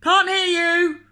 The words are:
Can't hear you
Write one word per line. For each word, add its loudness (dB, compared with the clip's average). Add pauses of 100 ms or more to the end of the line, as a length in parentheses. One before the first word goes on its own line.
Can't 2
hear -2
you 0 (120)